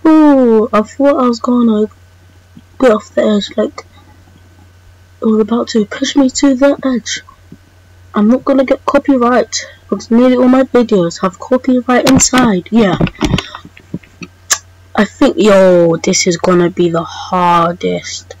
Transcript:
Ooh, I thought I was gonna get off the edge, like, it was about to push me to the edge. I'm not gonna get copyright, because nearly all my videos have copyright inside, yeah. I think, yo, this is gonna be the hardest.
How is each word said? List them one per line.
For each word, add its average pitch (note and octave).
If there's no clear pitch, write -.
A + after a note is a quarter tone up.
Ooh, C4
I G#3+
thought C4+
I B3
was A#3
gonna A3+
get B3+
off -
the -
edge, G#3
like, -
it -
was A3
about A3+
to G#3+
push -
me C4+
to C#4
the C#4
edge. B3+
I'm G#3
not B3+
gonna C4+
get C4
copyright, B3
because -
nearly B3
all B3+
my C4
videos A3
have F#3
copyright B3+
inside, B3
yeah. G3+
I G#3
think, -
yo, F3+
this F#3
is E3+
gonna F3
be F3
the E3
hardest. F3